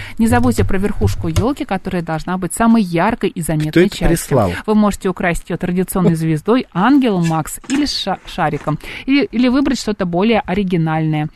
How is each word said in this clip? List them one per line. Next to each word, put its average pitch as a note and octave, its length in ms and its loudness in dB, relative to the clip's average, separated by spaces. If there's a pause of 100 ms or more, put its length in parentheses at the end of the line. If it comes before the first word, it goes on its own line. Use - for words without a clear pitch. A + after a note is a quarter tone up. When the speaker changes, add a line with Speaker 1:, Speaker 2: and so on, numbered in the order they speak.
(180)
Speaker 1:
Не A3+ 80 2
забудьте A#3+ 380 2
про G3 140 2
верхушку G3+ 500 0
ёлки, A3+ 360 -2
которая F#3 380 -4
должна E3 360 -6
быть F#3 160 -6
самой A3+ 280 4
яркой F#3 480 0
и F#3 120 -8
заметной D3+ 280 -2
Speaker 2:
Кто D#3+ 100 4
это G3+ 160 2
Speaker 1:
частью. - 120 0
Speaker 2:
прислал? A#2+ 440 2 (140)
Speaker 1:
Вы G#3+ 80 2
можете G#3 340 2
украсить F3 420 -2
её F3 80 -2
традиционной F3 560 0
звездой, D#3+ 580 0
ангелом G#3+ 540 2
Макс D#3+ 320 -4 (100)
или C#4 180 0
ша-, - 400 -4
шариком. D#3+ 520 -4 (280)
Или, C4+ 180 2
или B3 240 0
выбрать C4 320 0
что-то G#3+ 260 -4
более G3 340 2
оригинальное. D#3+ 960 -2